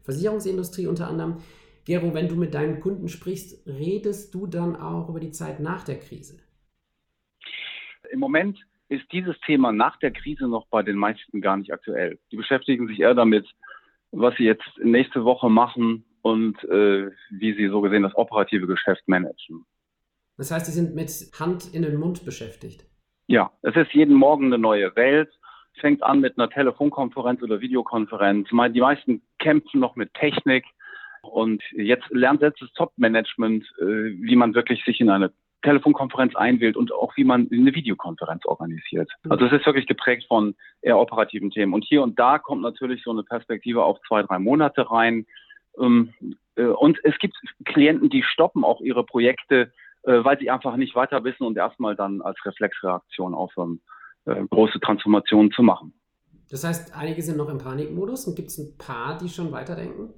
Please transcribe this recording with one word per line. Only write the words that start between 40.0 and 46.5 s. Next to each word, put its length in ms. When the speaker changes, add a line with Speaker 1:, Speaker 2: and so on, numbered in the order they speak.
Speaker 2:
von 280
eher 160
operativen 540
Themen. 220
Und 120
hier 160
und 180
da 200
kommt 220
natürlich 420
so 80
eine 120
Perspektive 600
auf 240
zwei, 160
drei 160
Monate 500
rein. 380
Ähm, 340